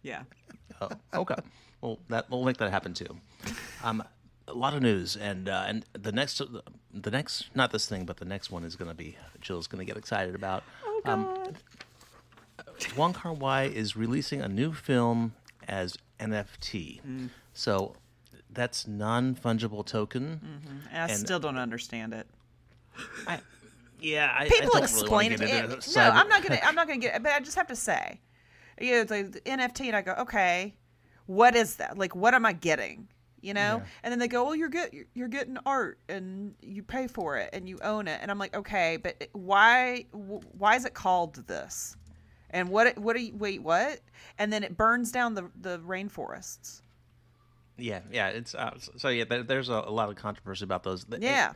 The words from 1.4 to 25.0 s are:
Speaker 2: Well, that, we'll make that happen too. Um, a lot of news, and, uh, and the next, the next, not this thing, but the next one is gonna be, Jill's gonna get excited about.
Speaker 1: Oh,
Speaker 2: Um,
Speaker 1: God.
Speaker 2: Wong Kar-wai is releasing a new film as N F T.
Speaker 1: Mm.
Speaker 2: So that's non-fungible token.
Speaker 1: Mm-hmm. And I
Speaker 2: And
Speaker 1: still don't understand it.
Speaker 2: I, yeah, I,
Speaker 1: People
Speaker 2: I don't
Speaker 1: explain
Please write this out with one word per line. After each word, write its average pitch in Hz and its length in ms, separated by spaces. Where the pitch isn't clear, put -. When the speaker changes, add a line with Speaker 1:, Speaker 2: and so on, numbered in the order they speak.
Speaker 2:
Well, 113 160
that, 113 220
we'll 127 140
make 127 140
that 104 120
happen 95 240
too. - 240
Um, 110 180
a - 80
lot 131 180
of 143 80
news, 101 360
and, 98 320
uh, 95 180
and 110 260
the 104 200
next, 139 280
the 104 160
next, - 440
not 131 180
this 107 140
thing, 92 200
but 87 100
the - 80
next 95 260
one 87 140
is 80 120
gonna 85 180
be, 80 240
Jill's 87 240
gonna 92 180
get 101 140
excited 95 360
about. 95 280
Speaker 1:
Oh, 427 180
Speaker 2:
Um, 381 200
Speaker 1:
God. 381 320
Speaker 2:
Wong 165 160
Kar-wai 135 520
is 110 320
releasing 123 440
a 127 80
new 123 240
film 117 600
as 95 300
N 107 120
F 104 280
T. 78 460
Speaker 1:
Mm. 127 240
Speaker 2:
So 98 420
that's - 360
non-fungible 110 1000
token. 131 580
Speaker 1:
Mm-hmm. 147 480
And 165 100
I 165 60
Speaker 2:
And 104 100
Speaker 1:
still 175 220
don't 139 180
understand 117 560
it. 110 120
Speaker 2:
I, 165 140
yeah, 151 360
I, 143 120
Speaker 1:
People 466 280
Speaker 2:
I - 40
don't - 40
Speaker 1:
explain 214 480